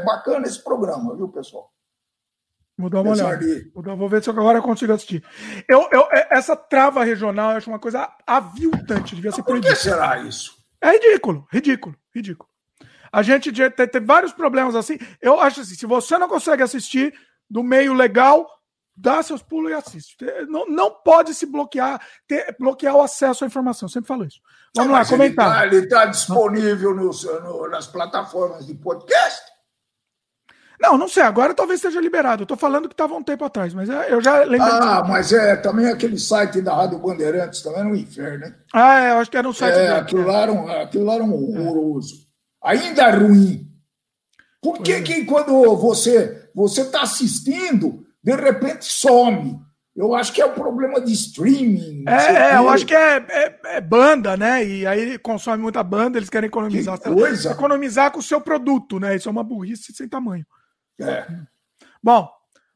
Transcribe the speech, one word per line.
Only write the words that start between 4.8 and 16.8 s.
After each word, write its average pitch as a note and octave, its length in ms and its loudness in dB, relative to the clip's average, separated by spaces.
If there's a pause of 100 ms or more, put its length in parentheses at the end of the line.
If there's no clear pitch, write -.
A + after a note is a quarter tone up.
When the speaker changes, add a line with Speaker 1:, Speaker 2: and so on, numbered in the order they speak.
Speaker 2:
assistir. F#3 300 -6 (440)
Eu, C#4+ 240 6
eu, C4 200 6
é, D4+ 200 2
essa C4+ 240 0
trava C4+ 480 2
regional G#3+ 480 -2
eu A3 60 -2
acho A3 120 -10
uma G#3+ 100 -10
coisa A#3+ 280 -8 (200)
aviltante, A3+ 880 -4
devia F3+ 160 -8
ser - 120 -8
Speaker 1:
Por B3 120 -2
que B3 60 -2
Speaker 2:
proibida. C4 140 2
Speaker 1:
será D#3 440 -2
isso? - 340 -16 (260)
Speaker 2:
É D#4+ 120 2
ridículo, F#4 600 2
ridículo, B3+ 440 -2 (200)
ridículo. G3 320 -12 (640)
A G#3+ 120 2
gente C4 300 2
já C4 180 2
te-, B3+ 160 0
tem B3 180 -2
vários E4 280 4
problemas C4 420 -2
assim. A#3 220 -4 (220)
Eu C#4 220 4
acho C#4 200 0
assim: F#3 140 -16
se A#3+ 120 -14
você B3 300 -2
não F4+ 120 -2
consegue D#4 340 -2
assistir C4 480 -4 (380)